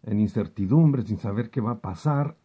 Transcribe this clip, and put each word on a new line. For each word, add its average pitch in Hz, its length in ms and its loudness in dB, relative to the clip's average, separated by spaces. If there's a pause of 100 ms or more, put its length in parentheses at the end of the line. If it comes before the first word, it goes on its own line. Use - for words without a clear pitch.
en 107 160 -2
incertidumbre, 110 840 2
sin 107 140 -4
saber 110 320 -4
qué 123 120 -6
va 113 100 -2
a 110 100 -8
pasar 143 640 -4